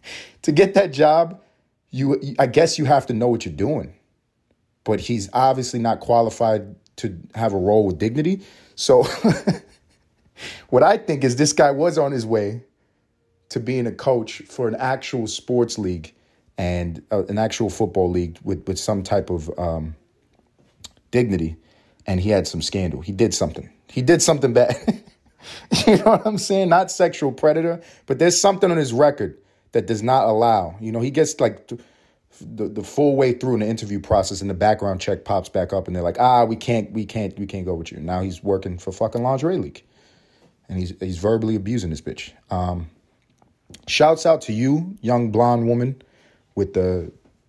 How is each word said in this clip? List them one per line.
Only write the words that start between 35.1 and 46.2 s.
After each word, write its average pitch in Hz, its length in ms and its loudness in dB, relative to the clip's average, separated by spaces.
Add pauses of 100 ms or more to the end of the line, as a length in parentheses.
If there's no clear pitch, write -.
pops 98 240 -2
back 92 240 -4
up 95 140 -2
and 90 100 -6
they're 87 60 -4
like, 85 180 -2
"Ah, 123 240 6
we 113 120 0
can't, 110 360 -2
we 110 120 -6
can't, 101 340 -8
we 101 80 -8
can't 95 180 -8
go 90 100 -4
with 82 180 -10
you." - 80 -16
Now 90 220 -4
he's 92 200 -8
working 95 360 -2
for 95 140 -10
fucking 113 300 -4
Lingerie 135 360 -2
League. - 240 -10 (840)
And 95 100 -6
he's, 90 220 -6
he's 92 180 -6
verbally 110 380 0
abusing 101 340 -4
this 76 100 -6
bitch. - 320 -14 (180)
Um, 90 380 -4 (1000)
shouts 156 360 4
out 165 180 4
to 110 100 -6
you, 147 480 0
young 120 300 0
blonde 117 360 2
woman 120 340 -2 (540)